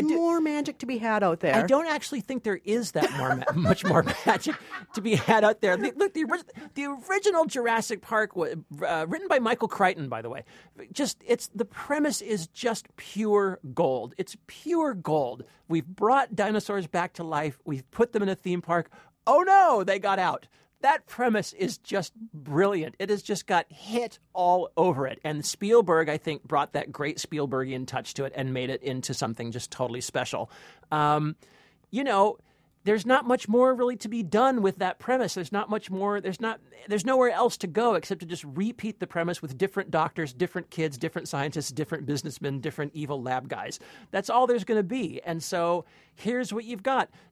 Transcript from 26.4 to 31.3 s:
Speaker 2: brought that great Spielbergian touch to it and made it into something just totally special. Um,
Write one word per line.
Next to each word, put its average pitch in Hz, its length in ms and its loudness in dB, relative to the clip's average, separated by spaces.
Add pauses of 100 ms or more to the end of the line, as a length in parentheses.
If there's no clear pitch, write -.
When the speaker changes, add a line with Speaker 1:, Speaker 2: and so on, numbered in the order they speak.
Speaker 2:
brought 147 300 0
that 143 180 -4
great 147 280 -6
Spielbergian 131 680 -4
touch 127 280 -8
to 139 100 -4
it 135 100 -8
and 131 180 -4
made 127 180 -4
it 131 120 -6
into 131 320 -6
something 117 380 -6
just 120 180 -10
totally 123 300 -6
special. 120 500 -4 (400)
Um, 151 460 2 (540)